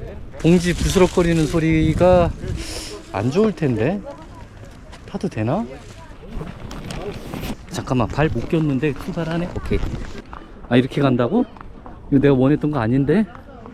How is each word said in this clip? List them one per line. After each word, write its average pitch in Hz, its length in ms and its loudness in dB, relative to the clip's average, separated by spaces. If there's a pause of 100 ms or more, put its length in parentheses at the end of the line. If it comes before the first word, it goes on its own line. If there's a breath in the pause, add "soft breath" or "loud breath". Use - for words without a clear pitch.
(400)
봉지 170 340 4
부스럭거리는 170 760 4
소리가 160 840 4 (840 loud breath)
안 107 180 0
좋을 202 240 2
텐데. 139 460 0 (1040)
타도 196 220 -6
되나? 135 360 -2 (2000)
잠깐만, 123 380 -2
발 147 220 0
못 - 200 -4
꼈는데 147 440 0
출발하네. 170 640 -4
오케이. - 240 -2 (880)
아, 120 80 2
이렇게 131 260 4
간다고? 131 440 2 (680)
이거 139 80 6
내가 139 140 6
원했던 143 380 4
거 147 80 -2
아닌데? 139 460 4 (480)